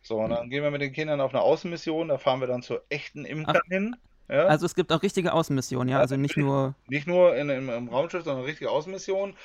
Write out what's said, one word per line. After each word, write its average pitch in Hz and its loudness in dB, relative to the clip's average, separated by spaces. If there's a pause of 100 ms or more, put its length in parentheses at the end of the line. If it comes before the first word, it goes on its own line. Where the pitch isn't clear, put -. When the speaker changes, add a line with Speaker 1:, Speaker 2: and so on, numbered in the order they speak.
Speaker 1:
So, 110 -4
und 113 0
Speaker 2:
Mhm. - -2
Speaker 1:
dann 120 -2
gehen 143 -2
wir 147 0
mit 143 -4
den 139 -4
Kindern 151 -2
auf 131 0
eine 120 2
Außenmission, 160 0
da 143 0
fahren 131 0
wir 131 -2
dann 123 -4
zur - -6
echten 147 -8
Imker 151 -4
Speaker 2:
Ach, 170 4
Speaker 1:
hin. 202 -4 (320)
Ja? 147 2
Speaker 2:
also 151 4
es - -10
gibt 175 0
auch 160 2
richtige 190 0
Außenmissionen, 131 0
ja? 135 2
Speaker 1:
Ja, - 6
Speaker 2:
Also 127 2
nicht 139 -2
Speaker 1:
natürlich. - -
Speaker 2:
nur 139 2 (140)
Speaker 1:
Nicht 143 -4
nur 175 6
in, 147 0
im, 135 -4
im 120 -4
Raumschiff, 165 -2
sondern 135 -4
richtige 143 -4
Außenmissionen, 190 -4